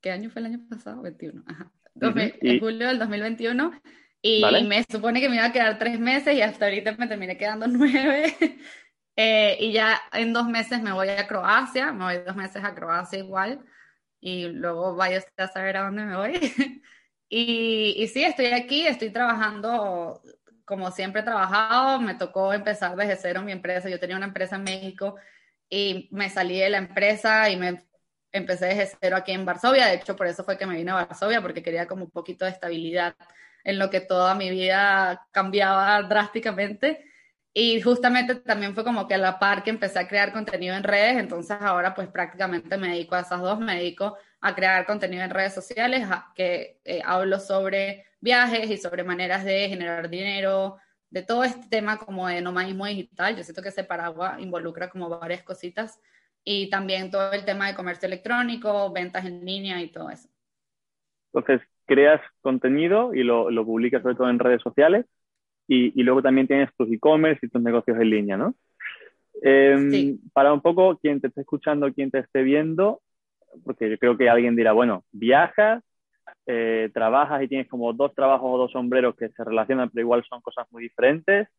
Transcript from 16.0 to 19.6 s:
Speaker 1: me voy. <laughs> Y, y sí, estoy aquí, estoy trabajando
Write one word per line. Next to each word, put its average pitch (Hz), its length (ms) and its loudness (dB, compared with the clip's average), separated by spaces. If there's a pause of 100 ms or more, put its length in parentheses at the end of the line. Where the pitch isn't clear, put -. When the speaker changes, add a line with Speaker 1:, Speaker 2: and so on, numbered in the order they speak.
Speaker 1:
me 190 120 -6
voy. 214 160 -4
<laughs> 277 500 -4 (460)
Y, 226 680 0
y 220 100 -2
sí, 269 160 -2
estoy 285 240 0
aquí, 247 400 0
estoy 226 220 -2
trabajando 214 1120 -4 (440)